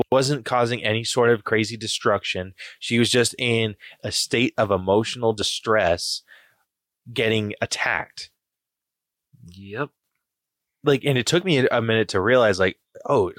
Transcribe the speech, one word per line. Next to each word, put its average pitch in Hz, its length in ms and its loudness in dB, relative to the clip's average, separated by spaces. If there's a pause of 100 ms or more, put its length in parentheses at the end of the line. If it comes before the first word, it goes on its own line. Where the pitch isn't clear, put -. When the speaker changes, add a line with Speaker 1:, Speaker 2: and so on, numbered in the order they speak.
(120)
Speaker 1:
wasn't 131 340 0
causing 120 380 -2
any 110 200 -2
sort 120 280 2
of 110 120 0
crazy 110 340 -2
destruction. 101 760 -4 (260)
She 117 200 0
was 113 100 4
just 120 300 2
in 113 360 -2 (280)
a 107 80 -8
state - 460 -2
of 107 120 0
emotional 107 640 0
distress 101 880 -2 (920)
getting 110 480 -2
attacked. - 680 -6 (1160)
Speaker 2:
Yep. 98 440 -12 (920)
Speaker 1:
Like, 139 220 2
and 139 120 2
it 123 80 0
took 180 180 2
me 175 160 2
a, 127 120 4
a 120 100 2
minute 113 280 2
to 95 120 0
realize, 110 380 4
like, 92 180 2 (280)
oh, 104 340 2